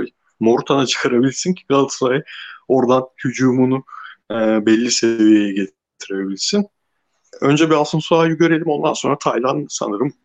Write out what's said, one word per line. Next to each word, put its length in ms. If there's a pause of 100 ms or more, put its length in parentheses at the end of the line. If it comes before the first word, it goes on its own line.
(400)
Morta'na 460
çıkarabilsin 680
ki 140
Galatasaray 540 (460)
oradan 400 (160)
hücumunu, 600 (460)
e, 40 (320)
belli 240
seviyeye 640
getirebilsin. 1120 (760)
Önce 300
bir 40
Asunsua'yı 600
görelim, 320
ondan 260
sonra 260
Tayland 500
sanırım 440 (120)